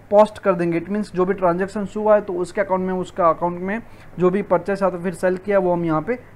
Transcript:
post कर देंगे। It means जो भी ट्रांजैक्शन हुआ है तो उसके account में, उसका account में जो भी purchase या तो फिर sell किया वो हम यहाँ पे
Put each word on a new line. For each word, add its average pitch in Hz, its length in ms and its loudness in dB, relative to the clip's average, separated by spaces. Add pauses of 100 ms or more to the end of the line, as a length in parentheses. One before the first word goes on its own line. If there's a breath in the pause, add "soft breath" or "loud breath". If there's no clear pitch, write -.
(120)
post 214 280 4
कर 196 140 2
देंगे। 170 280 0
It 165 60 -10
means 202 280 -6
जो 180 100 2
भी 196 80 0
ट्रांजैक्शन 190 640 -2
हुआ 214 200 4
है 208 60 4
तो 202 120 -8
उसके 175 280 -4
account 185 200 0
में, 185 120 -2
उसका 180 360 0
account 175 300 -2
में 196 220 -4 (380 loud breath)
जो 180 100 4
भी 196 120 0
purchase 190 400 0
या 190 80 2
तो 175 100 -6
फिर 175 140 -4
sell 185 240 0
किया 202 220 0
वो 180 140 2
हम 170 120 -2
यहाँ 156 160 0
पे 240 180 -4 (160)